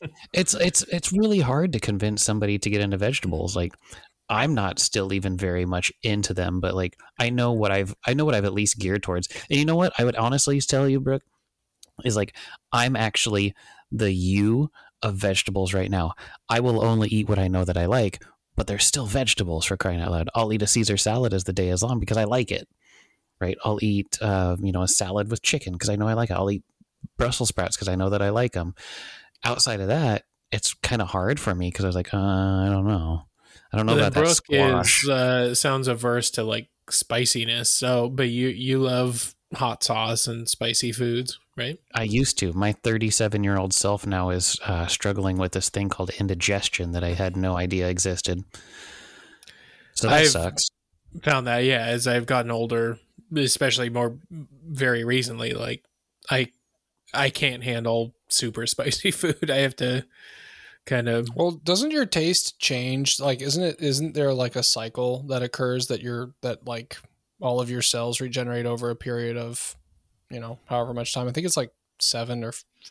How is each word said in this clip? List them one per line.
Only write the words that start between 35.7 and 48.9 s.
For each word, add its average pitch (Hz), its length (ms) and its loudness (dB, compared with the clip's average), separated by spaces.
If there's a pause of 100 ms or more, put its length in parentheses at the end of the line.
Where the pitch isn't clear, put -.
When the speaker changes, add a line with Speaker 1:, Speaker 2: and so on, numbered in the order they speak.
Speaker 2:
averse 120 440 0
to, 113 120 -2
like, 110 240 -4 (220)
spiciness. 117 800 0
So, 123 380 2
but 131 200 0
you, 123 200 0
you 127 300 0
love 123 560 0 (200)
hot 120 300 -2
sauce 110 440 0
and 117 200 -6
spicy 117 440 0
foods, 120 460 -2 (180)
right? 127 220 -6 (160)
Speaker 1:
I 113 100 0
used 113 340 2
to. 87 140 0
My 101 200 2
thirty-seven-year-old 104 1040 0
self 101 320 0
now 92 240 0
is, 90 340 0
uh, 87 220 -2
struggling 95 520 0
with 92 140 0
this 95 180 -2
thing 98 180 -2
called 92 220 -4 (100)
indigestion 95 720 -2
that 87 120 -2
I 87 100 0
had 92 220 -2
no 92 200 0
idea 90 320 0
existed. 92 560 -2 (1500)